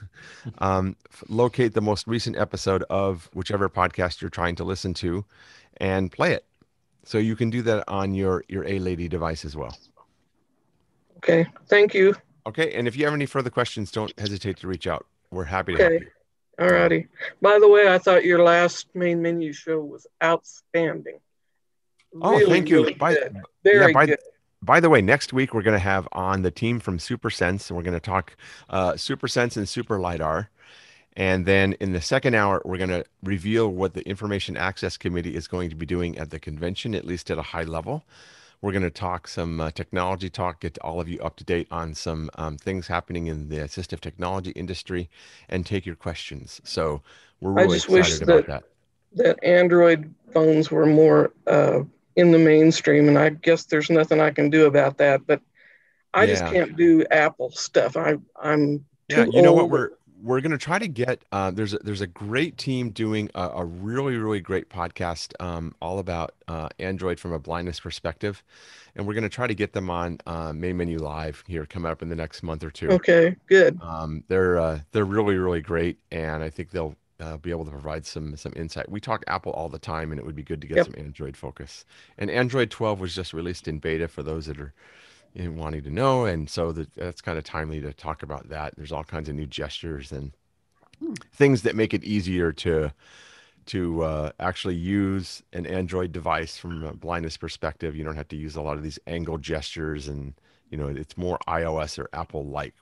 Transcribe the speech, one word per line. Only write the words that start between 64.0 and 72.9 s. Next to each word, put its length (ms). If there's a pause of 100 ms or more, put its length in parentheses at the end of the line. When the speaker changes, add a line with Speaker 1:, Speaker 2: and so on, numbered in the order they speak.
Speaker 1:
really 240
great 300
podcast, 680
um, 440
all 160
about, 360 (140)
uh, 200 (100)
Android 420
from 120
a 60
blindness 420
perspective. 600 (520)
And 120
we're 60
gonna 160
try 200
to 60
get 200
them 160
on, 360
uh, 280
Main 240
Menu 200
Live 480
here 200
coming 260
up 80
in 80
the 60
next 280
month 220
or 60
two. 200